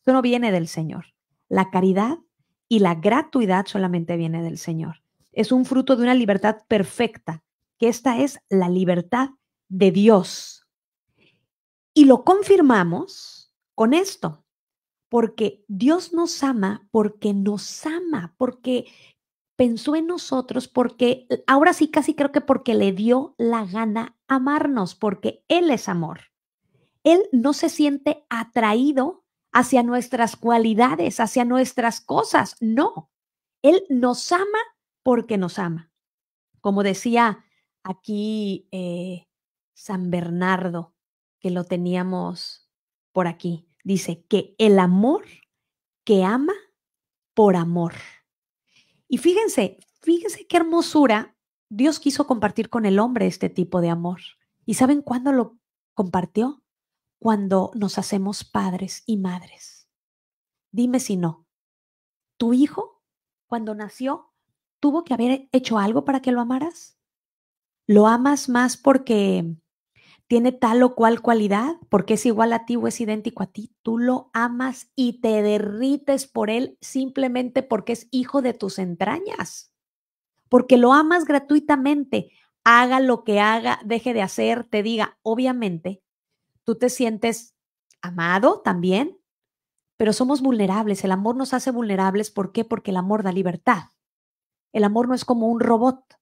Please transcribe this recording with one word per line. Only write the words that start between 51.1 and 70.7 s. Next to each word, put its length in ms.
Dios 300
quiso 280
compartir 440
con 160
el 140
hombre 260
este 240
tipo 300
de 100
amor. 300
¿Y 100
saben 280
cuándo 300
lo 260
compartió? 680
Cuando 560
nos 240
hacemos 460
padres 600
y 120
madres. 720
Dime 280
si 180
no. 300
¿Tu 160
hijo, 500
cuando 280
nació, 580
tuvo 240
que 100
haber 380
hecho 260
algo 260
para 180
que 100
lo 80
amaras? 580
¿Lo 200
amas 420
más 280
porque 800
tiene 240
tal 320